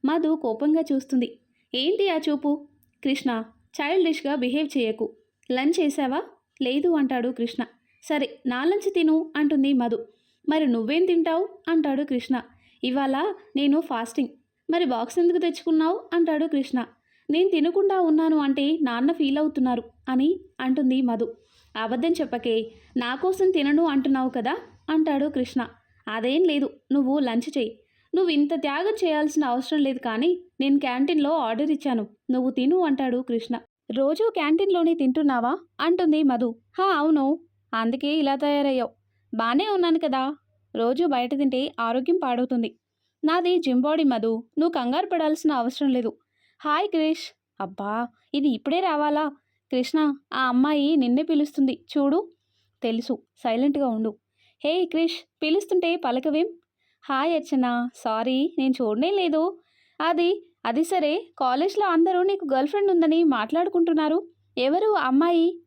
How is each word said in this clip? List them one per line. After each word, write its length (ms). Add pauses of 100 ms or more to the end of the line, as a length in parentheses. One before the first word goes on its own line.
మధు 300
కోపంగా 460
చూస్తుంది. 460 (460)
"ఏంటి 360
ఆ 80
చూపు?" 500 (360)
"కృష్ణ, 400 (300)
చైల్డిష్గా 600
బిహేవ్ 420
చేయకు. 280 (460)
లంచ్ 280
చేసావా?" 400 (420)
"లేదు" 280
అంటాడు 400
కృష్ణ. 340 (400)
"సరే, 420
నా 180
లంచ్ 300
తిను" 420
అంటుంది 380
మధు. 260 (500)
"మరి 180
నువ్వేం 380
తింటావు?" 420 (200)
అంటాడు 360
కృష్ణ. 380 (420)
"ఇవాళ 320 (400)
నేను 260
ఫాస్టింగ్." 480 (400)
"మరి 160
బాక్స్ 340
ఎందుకు 180
తెచ్చుకున్నావు?" 600 (160)
అంటాడు 320
కృష్ణ. 400 (440)
"నేను 200
తినకుండా 500
ఉన్నాను 380
అంటే 440
నాన్న 300
ఫీల్ 260
అవుతున్నారు" 460 (260)
అని 300 (200)
అంటుంది 420
మధు. 260 (480)
"అబద్ధం 360
చెప్పకే, 600 (260)
నా 180
కోసం 360
తినను 340
అంటున్నావు 440
కదా" 260 (340)
అంటాడు 360
కృష్ణ. 360 (460)
"అదేం 360
లేదు, 260 (220)
నువ్వు 280
లంచ్ 380
చెయ్యి." 260 (300)
"నువ్వు 140
ఇంత 320
త్యాగం 340 (100)
చేయాల్సిన 400
అవసరం 340
లేదు 200
కానీ 420 (180)
నేను 200
క్యాంటీన్లో 580
ఆర్డర్ 340
ఇచ్చాను, 360 (240)
నువ్వు 200
తిను" 280
అంటాడు 380
కృష్ణ. 420 (320)
"రోజూ 380
క్యాంటీన్లోనే 640
తింటున్నావా?" 640 (220)
అంటుంది 440
మధు. 320 (240)
"హా, 60 (100)
అవును, 440 (340)
అందుకే 400
ఇలా 220
తయారయ్యావు." 560 (440)
"బానే 340
ఉన్నాను 300
కదా, 360 (400)
రోజూ 320
బయట 300
తింటే 420
ఆరోగ్యం 440
పాడవుతుంది." 540 (460)
"నాది 340
జిమ్ 240
బాడీ 220
మధు, 400 (160)
నువ్వు 120
కంగారు 360
పడాల్సిన 440
అవసరం 380
లేదు." 280 (460)
"హాయ్ 240
క్రిష్." 380 (360)
"అబ్బా, 460 (260)
ఇది 160
ఇప్పుడే 300
రావాలా?" 460 (460)
"కృష్ణ, 280 (340)
ఆ 140
అమ్మాయి 480
నిన్నే 280
పిలుస్తుంది 640 (120)
చూడు." 340 (500)
"తెలుసు, 420 (140)
సైలెంట్గా 500
ఉండు." 280 (480)
"హే 220
క్రిష్, 320 (240)
పిలుస్తుంటే 540
పలకవేం?" 520 (640)
"హాయ్ 240
అర్చన, 640
సారీ, 600
నేను 240
చూడనే 300
లేదు." 480 (420)
"అది, 420 (220)
అది 180
సరే, 540
కాలేజ్లో 480
అందరూ 380
నీకు 300
గర్ల్ 140
ఫ్రెండ్ 240
ఉందని 320
మాట్లాడుకుంటున్నారు. 1040 (300)
ఎవరు 340
ఆ 160
అమ్మాయి?" 600